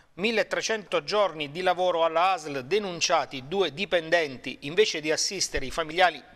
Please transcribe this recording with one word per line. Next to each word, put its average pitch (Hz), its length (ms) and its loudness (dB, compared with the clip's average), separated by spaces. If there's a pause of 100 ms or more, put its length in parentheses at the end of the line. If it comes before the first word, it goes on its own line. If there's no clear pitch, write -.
(140)
milletrecento 185 920 -2
giorni 160 460 0
di 160 100 -8
lavoro 180 440 2
alla 165 280 4
asl, 147 320 -4
denunciati 160 840 0
due 170 280 0
dipendenti, 160 880 0
invece 175 380 2
di 151 120 0
assistere 151 540 -2
i 127 40 -6
familiari 165 520 2 (140)